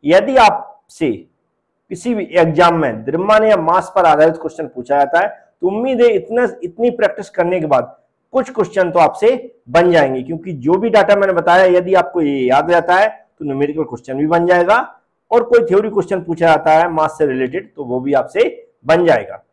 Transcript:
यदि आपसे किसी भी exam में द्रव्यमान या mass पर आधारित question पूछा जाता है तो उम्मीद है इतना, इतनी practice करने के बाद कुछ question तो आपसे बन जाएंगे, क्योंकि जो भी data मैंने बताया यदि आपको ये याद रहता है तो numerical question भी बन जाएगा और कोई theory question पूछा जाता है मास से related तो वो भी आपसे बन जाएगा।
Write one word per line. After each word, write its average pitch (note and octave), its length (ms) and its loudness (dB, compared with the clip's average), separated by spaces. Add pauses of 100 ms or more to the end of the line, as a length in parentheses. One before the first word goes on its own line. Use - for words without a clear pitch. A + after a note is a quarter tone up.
यदि G3+ 340 2
आपसे - 720 0
किसी - 1040 -12
भी G3+ 100 -6 (140)
exam E3 380 2
में A#2 280 -4
द्रव्यमान G3 400 0
या G#3+ 140 4
mass E3+ 360 -2
पर F#3 120 2
आधारित D#3 300 4
question D#3 300 -10
पूछा B2+ 300 -6
जाता C#3+ 240 0
है G3+ 180 -6 (240)
तो F3 60 -2
उम्मीद A#3 340 -4
है A#3+ 60 6
इतना, A3+ 380 -2 (160)
इतनी A3+ 280 -2
practice G#3+ 400 -4
करने F3+ 300 -2
के D#3 60 -6
बाद B2+ 300 -2 (380)
कुछ C4 160 -2
question F#3 400 -2
तो D#3+ 80 0
आपसे A3 640 0 (100)
बन F3 220 2
जाएंगे, C3+ 300 0
क्योंकि E3 320 -10
जो C#3+ 200 0
भी A3 160 -2
data G3+ 260 4
मैंने G3 160 0
बताया F3 360 2
यदि F3+ 260 2
आपको F3+ 260 0
ये C#3+ 200 -2
याद C3+ 300 0
रहता E3+ 240 2
है G#3 140 2
तो - 360 -14
numerical D3 400 -4
question C3 340 -12
भी D3+ 80 0
बन E3+ 200 0
जाएगा F3+ 320 2 (520)
और A#3+ 140 2
कोई A#3 200 2
theory G3+ 260 0
question F#3+ 320 -4
पूछा E3+ 240 -2
जाता D#3 260 2
है E3 180 2
मास D#3 280 -4
से D#3 80 0
related C3 500 -6
तो D3 80 -12
वो B2+ 160 -4
भी C3+ 140 -4
आपसे D#3 340 0 (380)
बन F3 200 2
जाएगा। G2+ 360 -2 (100)